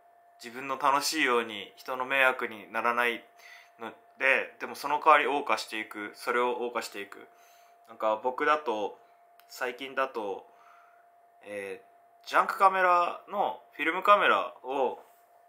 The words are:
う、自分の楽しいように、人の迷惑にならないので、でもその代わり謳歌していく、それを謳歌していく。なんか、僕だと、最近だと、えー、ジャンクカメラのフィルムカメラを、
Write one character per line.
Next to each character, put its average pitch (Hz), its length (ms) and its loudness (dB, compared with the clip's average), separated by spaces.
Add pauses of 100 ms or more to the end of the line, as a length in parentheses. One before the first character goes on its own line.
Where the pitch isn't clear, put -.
(400)
う、 - 40 -20
自 117 120 -16
分 139 120 -12
の 135 120 -6
楽 143 240 2
し 156 180 -2
い - 20 2
よ 123 160 4
う 113 40 2
に、 104 320 -10
人 131 220 -10
の 127 80 -6
迷 135 180 2
惑 127 240 2
に 104 240 -16
な 113 100 -2
ら 120 140 2
な 120 120 2
い 113 160 -4 (560)
の 113 120 -12 (260)
で、 127 420 0
で 131 60 -10
も 120 100 -12
そ 143 120 -8
の 147 120 -2
代 156 120 6
わ 147 80 10
り 143 60 0
謳 139 180 0
歌 113 140 0
し - 100 -10
て 110 120 -8
い 107 80 -6
く、 104 280 -10
そ - 180 -6
れ 123 60 2
を 123 200 0
謳 120 120 -4
歌 117 100 -4
し - 80 -10
て 101 120 -12
い 98 60 -12
く。 - 200 -20 (600)
な 113 80 -20
ん - 20 -20
か、 110 260 0
僕 131 220 -2
だ 151 120 4
と、 107 400 -6 (500)
最 127 280 -8
近 131 200 -14
だ 135 120 0
と、 101 380 -8 (1000)
え 101 360 -10 (440)
ー、 - 40 -16
ジ 143 60 0
ャ 175 80 6
ン 185 40 -6
ク - 100 -6
カ 196 120 6
メ 190 120 2
ラ 175 480 2
の 175 320 -4 (120)
フ - 80 -8
ィ 147 40 -2
ル 165 80 0
ム 185 100 -4
カ 208 140 8
メ 170 100 2
ラ 98 260 2 (100)
を、 131 400 -2 (460)